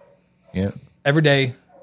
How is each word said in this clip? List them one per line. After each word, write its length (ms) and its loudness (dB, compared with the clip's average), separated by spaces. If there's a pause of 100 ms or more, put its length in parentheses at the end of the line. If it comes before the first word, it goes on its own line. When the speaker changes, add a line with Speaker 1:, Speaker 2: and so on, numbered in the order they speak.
(540)
Speaker 1:
Yeah. 160 -4 (340)
Speaker 2:
Every 180 2
day 320 2 (280)